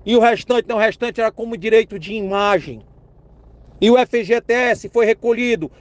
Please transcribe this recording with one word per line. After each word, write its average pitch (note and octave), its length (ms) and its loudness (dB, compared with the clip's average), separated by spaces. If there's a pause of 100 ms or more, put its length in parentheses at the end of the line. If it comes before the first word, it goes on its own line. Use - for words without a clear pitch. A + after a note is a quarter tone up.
E A3 120 0
o A#3+ 40 6
restante, A#3 480 2
não, A#3 100 -4
o - 20 0
restante A3 420 -2
era A3 100 0
como A#3 240 -10
direito G3 440 0
de D#3+ 140 -12
imagem. G3 680 -2 (1000)
E G#3+ 120 4
o B3 60 6
F A#3+ 260 0
G A3 180 0
T - 100 -4
S A#3+ 380 -2
foi A#3 160 0
recolhido A3+ 760 -2